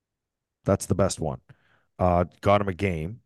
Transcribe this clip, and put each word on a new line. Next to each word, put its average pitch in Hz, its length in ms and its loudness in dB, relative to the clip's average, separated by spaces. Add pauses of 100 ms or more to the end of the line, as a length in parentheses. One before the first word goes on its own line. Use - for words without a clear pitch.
(640)
That's - 220 0
the - 80 -2
best 92 260 0
one. 73 220 -8 (560)
Uh, 90 280 2 (160)
got 101 200 4
him 101 60 -6
a 98 80 -4
game, 90 500 -6